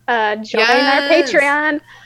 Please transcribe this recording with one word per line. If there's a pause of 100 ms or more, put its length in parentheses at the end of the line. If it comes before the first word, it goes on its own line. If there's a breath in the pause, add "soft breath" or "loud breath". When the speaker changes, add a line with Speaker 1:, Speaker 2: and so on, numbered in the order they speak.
Speaker 1:
Uh,
join
Speaker 2:
Yes.
Speaker 1:
our
Patreon. (260 loud breath)